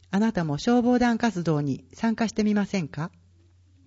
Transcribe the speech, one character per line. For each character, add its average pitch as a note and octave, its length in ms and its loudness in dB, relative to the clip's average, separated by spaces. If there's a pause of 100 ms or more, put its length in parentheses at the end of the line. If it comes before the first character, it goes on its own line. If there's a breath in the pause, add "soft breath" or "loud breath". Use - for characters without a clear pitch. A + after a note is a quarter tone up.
(120)
あ F#3+ 80 0
な A3 120 2
た F3+ 120 -2
も D3 160 -2
消 A#3+ 240 2
防 B3 160 2
団 A#3+ 180 2
活 F#3 260 -2
動 D#3 180 2
に C#3 320 -4
参 A3+ 220 -2
加 A3+ 120 0
し - 60 -8
て G#3+ 100 -2
み G#3 100 2
ま G3+ 140 0
せ G3 140 -2
ん D3 60 -4
か？ D#3 220 -8 (760)